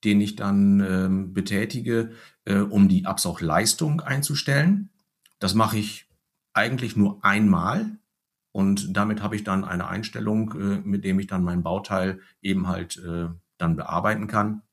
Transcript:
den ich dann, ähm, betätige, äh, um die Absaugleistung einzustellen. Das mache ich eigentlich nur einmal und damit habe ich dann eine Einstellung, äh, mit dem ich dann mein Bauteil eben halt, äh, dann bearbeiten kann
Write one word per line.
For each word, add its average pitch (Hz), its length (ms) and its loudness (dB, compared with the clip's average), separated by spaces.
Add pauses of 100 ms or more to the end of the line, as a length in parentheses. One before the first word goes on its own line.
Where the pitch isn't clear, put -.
den 104 180 4
ich 104 140 -2
dann, 101 460 4
ähm, 92 540 0
betätige, 113 760 -2 (340)
äh, 98 120 0
um 101 320 6
die 92 180 4
Absaugleistung 92 920 0
einzustellen. 143 920 0 (480)
Das 95 160 -2
mache 110 240 2
ich - 280 -6 (460)
eigentlich 120 440 0
nur 101 280 2
einmal 104 760 2 (520)
und 98 460 0
damit 104 260 -2
habe 104 140 -4
ich 104 80 -6
dann 98 200 -2
eine 90 220 -6
Einstellung, 107 720 -4
äh, 98 220 -2
mit 101 240 -4
dem 95 160 0
ich 95 80 -8
dann 92 160 -2
mein 87 180 -2
Bauteil 95 560 -4 (240)
eben 95 240 -2
halt, 87 300 -6
äh, 85 320 -6 (300)
dann 82 180 0
bearbeiten 104 500 -2
kann 107 360 -2 (100)